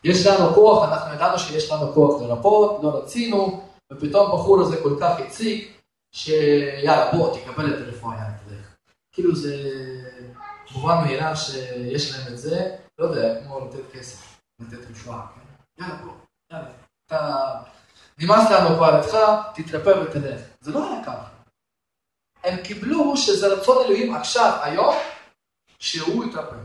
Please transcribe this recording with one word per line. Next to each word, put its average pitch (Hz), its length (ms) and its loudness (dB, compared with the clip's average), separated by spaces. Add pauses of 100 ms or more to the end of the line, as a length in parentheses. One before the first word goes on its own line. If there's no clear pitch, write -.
יש 180 240 4
לנו 180 260 4
כוח, 208 300 8
אנחנו - 300 -2
ידענו 170 260 0
שיש 151 320 -4
לנו 151 220 -4
כוח 143 280 4
לרפות, 202 640 2
לא - 60 0
רצינו", 202 720 -4 (300)
ופתאום 190 380 2
בחור 180 300 4
הזה 160 220 0
כל 143 160 0
כך 139 200 0
הציק, - 580 -8 (340)
שיאללה, 147 1000 0
בוא, - 260 0
תקבל - 360 -6
את - 80 -6
הרפואה, 113 340 -10
יאללה, 107 140 -10 (180)
תלך. 101 200 -18 (440)
כאילו 175 240 0
זה 143 200 -6 (1160)
מובן 151 240 0 (100)
מאליו 156 300 -2
שיש 127 760 -6
להם 127 220 -12
את 123 40 -14
זה, 175 380 -6 (240)
לא 170 60 0
יודע, 117 380 -2
כמו 139 160 -12
לתת 131 340 -14
כסף, - 440 -20 (220)
לתת 117 320 -18
רפואה, 117 300 -16 (140)
כן? - 480 -20
"יאללה, 180 120 -10
בוא, - 180 -18 (380)
יאללה, 160 160 -14 (380)
אתה, 143 480 -4 (640)
נמאס 214 340 4
לנו 170 240 6
כבר 156 260 6
איתך, 214 160 -2 (380)
תתרפא 160 340 -2
ותלך." 143 520 0 (200)
זה 151 100 -12
לא - 180 -4
היה 233 160 -10
ככה. - 240 -12 (1120)
הם 180 200 -2
קיבלו 285 540 -2
שזה 202 300 2
רצון 254 380 4
אלוהים 226 300 0
עכשיו, - 460 2
היום, - 340 2 (840)
שהוא 165 460 -4
יתרפא. - 400 -10